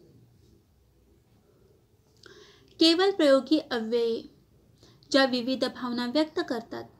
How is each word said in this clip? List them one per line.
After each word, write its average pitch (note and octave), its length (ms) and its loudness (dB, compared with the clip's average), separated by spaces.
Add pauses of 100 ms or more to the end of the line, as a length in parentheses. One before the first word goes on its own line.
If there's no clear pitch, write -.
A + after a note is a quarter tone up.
(2750)
केवल E4+ 300 4
प्रयोगी D4 480 4
अव्यये A#3 640 -4 (880)
ज्या C4+ 140 4
विविध B3 400 -2
भावना B3 420 -6
व्यक्त D4+ 420 -2
करतात A#3 360 -10 (140)